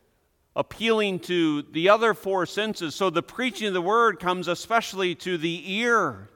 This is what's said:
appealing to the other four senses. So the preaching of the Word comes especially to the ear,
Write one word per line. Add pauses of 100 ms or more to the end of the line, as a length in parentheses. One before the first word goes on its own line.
(560)
appealing
to
the
other
four
senses.
So
the
preaching
of
the
Word
comes
especially
to
the
ear,